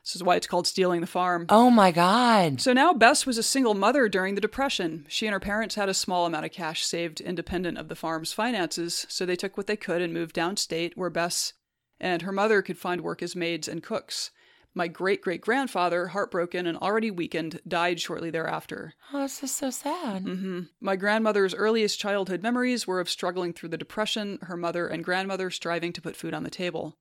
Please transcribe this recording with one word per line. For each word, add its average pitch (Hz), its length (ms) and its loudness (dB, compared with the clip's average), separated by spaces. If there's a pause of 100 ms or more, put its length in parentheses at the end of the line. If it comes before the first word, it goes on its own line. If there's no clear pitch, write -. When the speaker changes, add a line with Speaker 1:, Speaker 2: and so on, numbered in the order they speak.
Speaker 1:
This - 140 -8
is 180 80 -8
why 180 120 6
it's 180 100 -2
called 175 200 0
stealing 180 360 2
the 185 40 -4
farm. 180 440 0
Speaker 2:
Oh 233 200 10
my 196 220 10
God. 185 680 6
Speaker 1:
So 254 120 4
now 294 220 8
Bess 240 320 6
was 247 120 -2
a 220 60 0
single 247 300 2
mother 226 340 4
during 190 260 0
the 196 60 -2
Depression. 196 680 -2
She - 180 -4
and 214 80 -2
her 190 40 -2
parents 208 380 -4
had 196 140 0
a 190 40 0
small 180 320 0
amount 160 200 -4
of 165 60 -10
cash 160 320 -6
saved 170 360 -4
independent 175 580 -4
of 156 100 -10
the 160 60 -8
farm's 160 380 -6
finances, 180 800 -2
so - 160 -4
they 180 100 0
took 190 200 -6
what 202 120 -6
they 214 80 0
could 175 260 -2
and 170 100 -2
moved 165 220 -6
downstate 170 600 -2
where 180 140 -4
Bess 170 420 -2 (480)
and 175 220 -2
her 190 100 -6
mother 202 300 4
could 180 160 -6
find 180 240 -4
work 170 200 -6
as 175 140 -6
maids 170 320 -4
and 165 160 -8
cooks. - 460 -6 (440)
My 175 140 -2
great-great-grandfather, 185 1200 0
heartbroken 180 580 -2
and 165 120 -2
already 220 320 0
weakened, 165 580 -4
died 175 320 0
shortly 165 300 -6
thereafter. 160 640 -6 (180)
Speaker 2:
Oh, 277 100 -2
this 269 200 -8
is 262 120 -6
so 269 160 -4
sad. 254 540 -4
Speaker 1:
Mm-hmm. 185 360 -4 (200)
My 196 160 0
grandmother's 208 580 2
earliest 214 460 2
childhood 190 420 -2
memories 247 440 0
were 185 140 -2
of 175 100 -4
struggling 180 420 -2
through 170 160 -12
the 165 100 -6
Depression, 208 640 -4
her 180 140 -10
mother 175 320 -2
and 165 160 -6
grandmother 185 460 -2
striving 170 420 -4
to - 100 -10
put - 140 -10
food 165 180 -8
on 156 80 -6
the - 80 -8
table. 165 500 -6